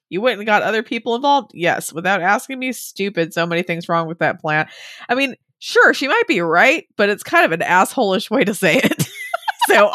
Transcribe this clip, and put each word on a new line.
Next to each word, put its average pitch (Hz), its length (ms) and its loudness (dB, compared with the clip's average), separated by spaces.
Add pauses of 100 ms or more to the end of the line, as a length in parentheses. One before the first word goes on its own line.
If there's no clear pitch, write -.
"You 175 120 -6
went 226 180 -2
and 208 80 -8
got 208 160 2
other 220 200 -2
people 233 320 -6
involved?" 277 400 0
"Yes. - 380 -2
Without 185 300 -2
asking 247 360 -2
me, 254 140 -6
stupid, 196 600 -6
so 170 120 -2
many 170 160 -2
things 170 260 -6
wrong 165 200 0
with 165 120 -10
that 160 200 -2
plan." 156 280 -2 (400)
I 247 60 0
mean, 269 220 -2 (240)
sure, - 340 4
she 269 140 -4
might 440 180 0
be 262 140 0
right, 180 460 2 (100)
but 202 120 2
it's 202 140 -2
kind 339 220 4
of 214 80 0
an 170 100 -4
asshole-ish 196 680 0
way 247 140 2
to 208 100 -2
say 160 240 2
it. - 340 0
<laughs> - 60 -16 (480)
So 320 280 4